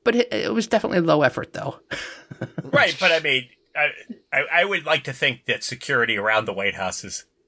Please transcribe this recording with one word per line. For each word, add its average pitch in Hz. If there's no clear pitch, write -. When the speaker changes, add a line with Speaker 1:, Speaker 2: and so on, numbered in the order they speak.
Speaker 1:
but 233
it, 240
it -
was 220
definitely -
low 156
effort, -
though. -
<laughs> -
Speaker 2:
Right, 175
but 180
I 160
mean, 135
I, 147
I, 139
I 175
would 190
like 151
to 139
think 131
that 110
security 120
around 110
the 107
White 98
House 92
is -